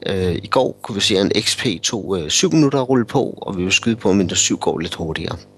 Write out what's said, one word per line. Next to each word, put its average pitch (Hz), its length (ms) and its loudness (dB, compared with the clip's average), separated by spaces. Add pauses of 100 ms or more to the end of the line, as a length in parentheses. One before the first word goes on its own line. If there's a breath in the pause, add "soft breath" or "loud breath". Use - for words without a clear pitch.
øh, 92 280 0
i - 120 -6
går - 360 0
kunne 113 120 -8
vi 101 60 -2
se, 104 180 2
at 98 40 4
en 101 200 2
X - 140 -2
P 92 260 -2
tog, 95 360 -2
øh, 76 120 -4
syv 170 220 2
minutter 143 280 4
at 127 80 -2
rulle 127 160 4
på, - 380 -2
og - 140 -6
vi 90 60 -2
vil 95 100 0
skyde 110 240 2
på, 104 140 0
at 95 60 6
Windows 92 220 2
syv - 180 2
går - 220 -2
lidt 82 160 -6
hurtigere. 82 420 -6 (220)